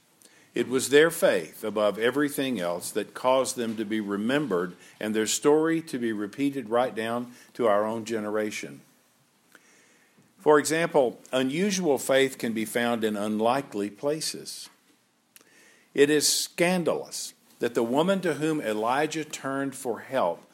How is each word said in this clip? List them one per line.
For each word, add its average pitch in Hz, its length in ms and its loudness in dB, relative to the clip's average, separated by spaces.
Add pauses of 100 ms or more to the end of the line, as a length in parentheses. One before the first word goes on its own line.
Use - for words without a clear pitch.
(560)
It 120 140 0
was 120 200 0
their 151 220 8
faith, 117 520 0
above 104 360 0
everything 135 600 0
else, 87 320 -4
that 101 220 -6
caused 127 440 0
them 113 180 -4
to 110 100 -4
be 110 140 -2
remembered 101 760 -2 (240)
and 107 140 -4
their 107 140 0
story 156 540 2
to 151 180 -8
be 117 140 -2
repeated 117 560 -6
right 120 260 0
down 117 380 -4 (220)
to 120 120 2
our 104 180 4
own 113 200 -4
generation. 107 760 -4 (1600)
For 151 180 6
example, 151 640 2 (120)
unusual 151 680 0
faith 135 400 2
can 117 140 -2
be 110 120 -2
found 120 380 0
in 107 120 0
unlikely 107 760 -2
places. - 800 -6 (1200)
It 143 160 6
is 147 180 2
scandalous 170 1080 -2 (240)
that 120 160 -2
the 127 80 2
woman 165 380 2
to 165 140 0
whom 151 260 -2
Elijah 131 640 -2
turned 139 500 -6
for 110 240 -6
help 98 420 0 (120)